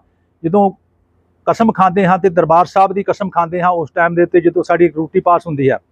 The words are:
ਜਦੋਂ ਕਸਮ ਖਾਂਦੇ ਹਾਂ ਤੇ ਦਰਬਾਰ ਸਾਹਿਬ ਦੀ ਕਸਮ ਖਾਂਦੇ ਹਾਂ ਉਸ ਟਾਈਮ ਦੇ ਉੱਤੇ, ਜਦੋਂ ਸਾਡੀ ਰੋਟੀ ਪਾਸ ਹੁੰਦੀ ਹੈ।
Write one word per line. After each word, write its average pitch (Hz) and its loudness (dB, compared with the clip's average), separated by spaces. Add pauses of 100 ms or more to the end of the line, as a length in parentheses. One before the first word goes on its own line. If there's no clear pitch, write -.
(420)
ਜਦੋਂ 190 0 (760)
ਕਸਮ 220 0
ਖਾਂਦੇ 185 0
ਹਾਂ 185 4
ਤੇ 196 0
ਦਰਬਾਰ 170 2
ਸਾਹਿਬ 196 0
ਦੀ 196 -4
ਕਸਮ 190 -6
ਖਾਂਦੇ 170 -4
ਹਾਂ 180 0
ਉਸ 170 -4
ਟਾਈਮ 170 0
ਦੇ 170 2
ਉੱਤੇ, 175 2
ਜਦੋਂ 170 0
ਸਾਡੀ 170 0
ਰੋਟੀ 156 -6
ਪਾਸ 170 0
ਹੁੰਦੀ 139 -2
ਹੈ। 107 -2 (140)